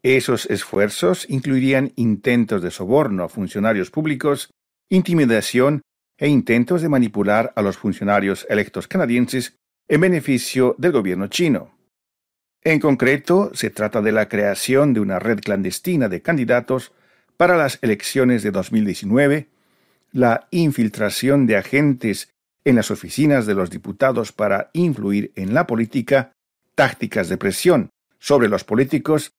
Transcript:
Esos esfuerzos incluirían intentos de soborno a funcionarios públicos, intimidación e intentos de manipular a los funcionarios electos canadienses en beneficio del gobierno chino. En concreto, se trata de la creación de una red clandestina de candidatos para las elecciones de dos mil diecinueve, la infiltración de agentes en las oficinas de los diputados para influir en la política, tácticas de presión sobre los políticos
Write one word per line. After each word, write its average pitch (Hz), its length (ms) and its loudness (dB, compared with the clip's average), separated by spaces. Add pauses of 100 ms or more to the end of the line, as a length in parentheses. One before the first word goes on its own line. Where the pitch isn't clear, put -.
Esos 131 420 0
esfuerzos 104 840 -2
incluirían 135 640 0
intentos 113 680 0
de 85 100 -6
soborno 101 520 0
a 82 60 -6
funcionarios 101 600 -2
públicos, 147 600 -4 (380)
intimidación 143 920 2 (360)
e 143 100 -2
intentos 127 540 2
de 160 80 -2
manipular 107 640 0
a 110 60 -2
los 98 160 -2
funcionarios 98 720 -2
electos 101 380 -4
canadienses 123 680 -2 (320)
en 151 140 2
beneficio 131 760 0
del - 140 0
gobierno 95 360 -2
chino. 143 500 -2 (840)
En 160 160 2
concreto, 143 760 2
se 110 160 -4
trata 107 320 -4
de 107 100 0
la 107 160 0
creación 123 680 0
de 113 60 0
una 98 200 -2
red 104 200 -2
clandestina 104 680 -2
de 90 120 -6
candidatos 123 680 -2 (460)
para 175 180 4
las 143 260 0
elecciones 123 600 0
de 104 80 -2
dos 92 200 -4
mil 110 120 2
diecinueve, 127 640 0 (640)
la 120 400 0
infiltración 131 960 0
de 110 120 2
agentes 127 720 -2 (360)
en 131 100 4
las 110 160 0
oficinas 131 540 0
de 104 80 0
los 90 160 0
diputados 113 640 -2
para 104 420 -2
influir 107 640 -2
en 98 180 -6
la 160 140 0
política, 123 680 -2 (400)
tácticas 113 560 -2
de 92 80 -4
presión 175 520 0 (300)
sobre 123 300 2
los 98 140 -2
políticos 143 760 -2